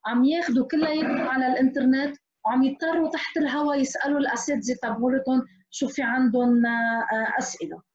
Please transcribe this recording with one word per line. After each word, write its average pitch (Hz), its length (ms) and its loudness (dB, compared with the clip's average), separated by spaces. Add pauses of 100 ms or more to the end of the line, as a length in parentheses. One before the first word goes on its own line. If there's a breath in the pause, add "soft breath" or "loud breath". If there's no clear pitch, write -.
عم 240 180 2
ياخذوا 294 420 2
كلياتهم 302 600 0
على 262 180 0
الانترنت 262 680 2 (300)
وعم 254 160 2
يضطروا 320 480 0
تحت - 260 -6
الهوا 294 380 0
يسالوا 277 440 -2
الاساتذه 247 640 -2
تبعولتهم 254 640 0 (240 loud breath)
شو - 180 -4
في 277 140 -4
عندهم، 240 640 4
آه، 226 460 0
آه، 220 260 -2
اسئله. 185 440 -8 (120)